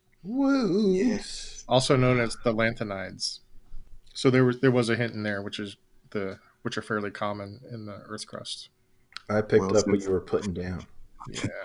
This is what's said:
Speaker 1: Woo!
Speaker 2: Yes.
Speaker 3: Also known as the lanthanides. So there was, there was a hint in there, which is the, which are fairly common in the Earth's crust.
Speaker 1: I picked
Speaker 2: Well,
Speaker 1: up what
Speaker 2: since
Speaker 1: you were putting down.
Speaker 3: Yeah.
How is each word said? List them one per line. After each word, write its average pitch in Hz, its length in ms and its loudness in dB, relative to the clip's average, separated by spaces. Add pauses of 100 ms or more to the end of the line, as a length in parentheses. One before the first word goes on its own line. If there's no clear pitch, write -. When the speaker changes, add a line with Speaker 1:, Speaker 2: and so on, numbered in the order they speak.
(240)
Speaker 1:
Woo! 226 680 2
Speaker 2:
Yes. - 720 -2
Speaker 3:
Also 131 260 4
known 127 240 6
as 113 240 0
the 117 100 2
lanthanides. 104 880 -2 (720)
So 139 160 4
there 127 140 6
was, 123 160 2
there 135 120 6
was 120 180 2
a 110 60 4
hint 113 180 -2
in 107 80 -6
there, 101 200 -4
which 104 180 -8
is 101 160 -10 (340)
the, 98 280 -6 (240)
which 120 140 -6
are 107 60 -4
fairly 104 300 -4
common 104 480 -6 (100)
in 110 160 -12
the 104 220 -14
Earth's 107 160 -10
crust. - 460 -14 (600)
Speaker 1:
I 107 120 2
picked 107 180 4
Speaker 2:
Well, 95 100 0
Speaker 1:
up 101 40 2
what 101 100 6
Speaker 2:
since 101 220 2
Speaker 1:
you 95 40 -2
were 90 120 2
putting 107 320 -2
down. 90 300 -6 (460)
Speaker 3:
Yeah. - 140 -6 (200)